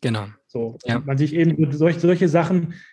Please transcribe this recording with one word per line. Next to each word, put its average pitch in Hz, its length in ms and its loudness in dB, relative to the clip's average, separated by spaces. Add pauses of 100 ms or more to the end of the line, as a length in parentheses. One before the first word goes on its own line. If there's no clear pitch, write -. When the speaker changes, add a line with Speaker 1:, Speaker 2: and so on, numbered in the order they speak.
Speaker 1:
Genau. 107 240 -4 (200)
Speaker 2:
So, 117 380 -8
Speaker 1:
Ja. 120 200 -2
Speaker 2:
man 135 140 -2
sich 151 160 0
eben 160 380 2
solche, 156 280 2
solche 180 280 2
Sachen, 170 460 0 (180)